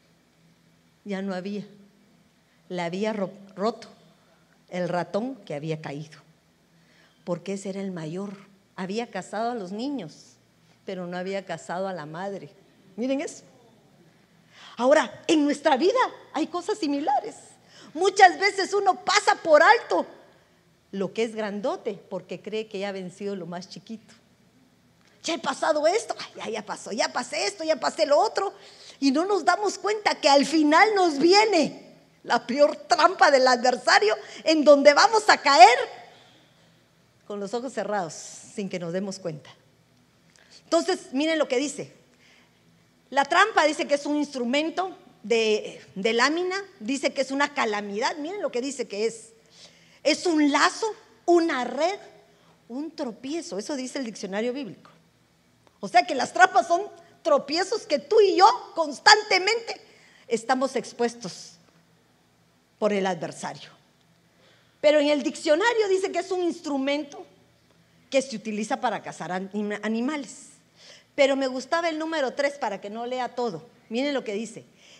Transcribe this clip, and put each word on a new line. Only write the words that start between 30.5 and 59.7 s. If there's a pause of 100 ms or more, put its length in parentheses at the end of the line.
nos
viene (300)
la
peor
trampa
del
adversario, (260)
en
donde
vamos
a
caer (1500)
con
los
ojos
cerrados,
sin
que
nos
demos
cuenta. (1120)
Entonces,
miren
lo
que
dice. (1160)
La
trampa
dice
que
es
un
instrumento (260)
de, (140)
de
lámina, (240)
dice
que
es
una
calamidad.
Miren
lo
que
dice
que
es. (720)
Es
un
lazo, (380)
una
red, (720)
un
tropiezo.
Eso
dice
el
diccionario
bíblico. (880)
O
sea
que
las
trampas
son (400)
tropiezos
que
tú
y
yo
constantemente (460)